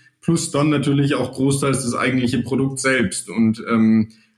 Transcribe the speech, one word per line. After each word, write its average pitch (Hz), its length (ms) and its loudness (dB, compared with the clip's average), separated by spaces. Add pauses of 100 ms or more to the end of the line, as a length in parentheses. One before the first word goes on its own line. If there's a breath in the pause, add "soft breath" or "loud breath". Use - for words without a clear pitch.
(220 soft breath)
plus 165 280 0
dann 147 200 2
natürlich 139 440 2
auch 127 180 -4
großteils 135 520 0
das 120 100 -2
eigentliche 127 440 0
Produkt 135 420 -2
selbst. 127 480 -2
Und, 113 400 0
ähm, 110 440 2 (240 soft breath)